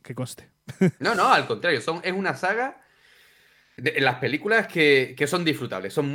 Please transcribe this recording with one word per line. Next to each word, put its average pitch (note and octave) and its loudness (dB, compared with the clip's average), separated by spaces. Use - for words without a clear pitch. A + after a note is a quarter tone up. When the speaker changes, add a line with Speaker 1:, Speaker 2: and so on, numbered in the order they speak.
Speaker 1:
Que B2 -14
conste. - -12
<laughs> F#3 2
Speaker 2:
No, G3+ 0
no, G#3 4
al D3+ 4
contrario, C3 0
son, E3 -6
es F#3 -2
una F#3 -2
saga A3+ -4
de, C3+ -2
las C3 2
películas G3+ 0
que, C#3 4
que C#3+ 0
son F3 -2
disfrutables, G#2 -4
son C#3+ 0